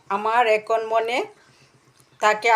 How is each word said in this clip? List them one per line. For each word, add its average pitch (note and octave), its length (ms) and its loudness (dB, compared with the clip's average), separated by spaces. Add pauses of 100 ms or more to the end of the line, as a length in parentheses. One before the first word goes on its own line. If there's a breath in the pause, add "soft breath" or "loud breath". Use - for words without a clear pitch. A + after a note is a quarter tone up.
(160)
আমার A3 260 0 (160)
এখন A3+ 220 -2 (140)
মনে A3+ 240 -2 (1000 soft breath)
থাকে। G#3+ 360 2